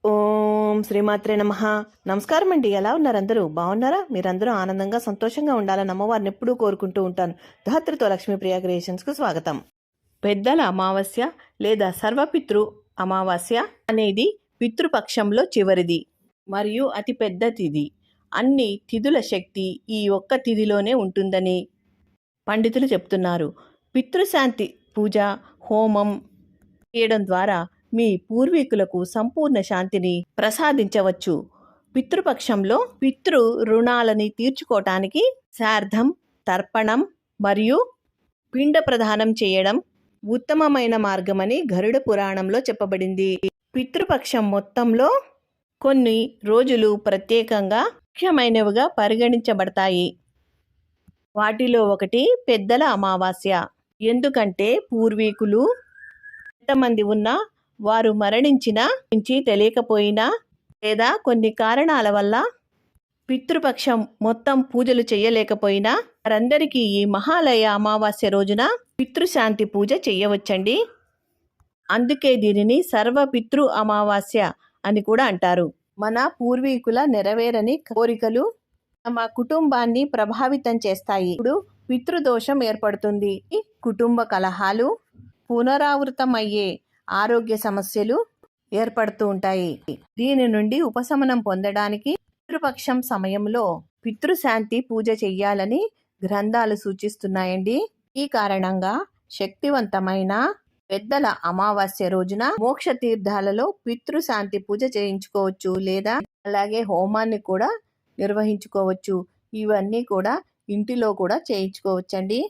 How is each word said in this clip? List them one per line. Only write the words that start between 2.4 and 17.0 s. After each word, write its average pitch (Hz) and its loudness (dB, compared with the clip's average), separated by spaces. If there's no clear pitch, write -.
అండి. 262 2
ఎలా 196 0
ఉన్నారు 277 2
అందరూ? 208 0
బాగున్నారా? 208 0
మీరందరూ 190 -2
ఆనందంగా, 196 -2
సంతోషంగా 233 -2
ఉండాలని 196 0
అమ్మవారిని 202 -2
ఎప్పుడూ 233 -4
కోరుకుంటూ 202 -2
ఉంటాను. 180 -2
ధాత్రితో 302 0
లక్ష్మీప్రియ 190 -2
క్రియేషన్స్‌కు 180 -4
స్వాగతం. 165 -2
పెద్దల 208 0
అమావాస్య 190 -2
లేదా 208 0
సర్వపితృ 233 0
అమావాస్య 190 -2
అనేది 220 0
పితృపక్షంలో 226 0
చివరిది 180 2
మరియు 208 -2
అతి 226 -6